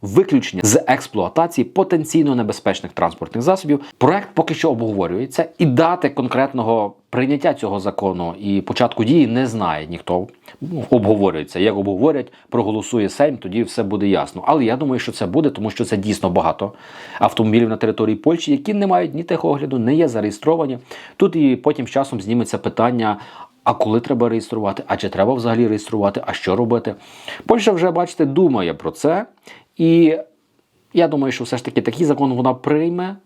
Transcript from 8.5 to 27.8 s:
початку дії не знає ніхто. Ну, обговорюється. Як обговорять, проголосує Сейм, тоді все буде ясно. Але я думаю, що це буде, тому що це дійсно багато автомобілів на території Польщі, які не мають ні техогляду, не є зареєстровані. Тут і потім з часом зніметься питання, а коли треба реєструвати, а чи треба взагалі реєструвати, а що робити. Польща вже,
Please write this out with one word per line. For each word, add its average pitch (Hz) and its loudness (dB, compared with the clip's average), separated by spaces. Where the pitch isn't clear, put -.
початку 117 -2
дії 139 4
не 120 0
знає 87 -4
ніхто. 87 -4
Ну, 160 -8
обговорюється. 98 2
Як 101 2
обговорять, 104 0
проголосує 107 -2
Сейм, 143 0
тоді 98 -4
все 113 -4
буде 101 -2
ясно. 90 -2
Але 143 2
я 113 0
думаю, 131 -2
що - -6
це - -4
буде, 131 0
тому 107 -6
що 113 -4
це 107 -2
дійсно 98 -2
багато 90 -2
автомобілів 110 4
на 110 -2
території 110 0
Польщі, 156 0
які 143 -2
не 202 0
мають 180 0
ні 156 -6
техогляду, 147 -2
не 120 2
є 160 4
зареєстровані. 123 0
Тут 175 2
і 139 4
потім 139 -2
з - -12
часом 131 -2
зніметься 110 -2
питання, 113 0
а 120 2
коли 110 0
треба 120 0
реєструвати, 110 -4
а 98 -2
чи 98 -6
треба 101 0
взагалі 117 2
реєструвати, 104 -2
а 101 -6
що 95 -2
робити. 113 0
Польща 220 4
вже, 180 2